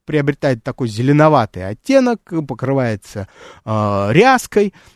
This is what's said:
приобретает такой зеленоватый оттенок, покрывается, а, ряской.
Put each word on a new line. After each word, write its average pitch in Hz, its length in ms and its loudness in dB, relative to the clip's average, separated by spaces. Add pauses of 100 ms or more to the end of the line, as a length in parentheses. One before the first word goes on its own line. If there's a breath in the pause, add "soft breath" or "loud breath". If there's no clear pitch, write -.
приобретает 143 580 -2
такой 127 240 -6
зеленоватый 127 800 2
оттенок, 247 520 0 (280)
покрывается, 120 800 -4 (360 loud breath)
а, 104 480 -2
ряской. 190 640 2 (220 soft breath)